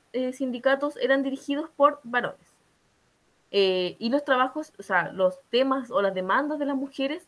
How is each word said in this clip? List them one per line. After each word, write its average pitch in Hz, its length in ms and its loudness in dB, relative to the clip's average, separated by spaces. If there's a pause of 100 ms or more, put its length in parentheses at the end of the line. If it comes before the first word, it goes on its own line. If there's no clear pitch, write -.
(140)
eh, 254 180 -2
sindicatos 269 680 -2
eran 269 200 2
dirigidos 277 540 -4
por 285 280 4
varones. 233 520 -6 (960)
Eh, 185 480 2
y 226 100 -2
los 285 160 0
trabajos, 269 520 0
o - 60 -16
sea, 180 300 0
los 185 260 0 (100)
temas 262 400 2
o 196 120 0
las 196 120 2
demandas 240 460 0
de 285 60 0
las 277 100 -2
mujeres 277 520 -4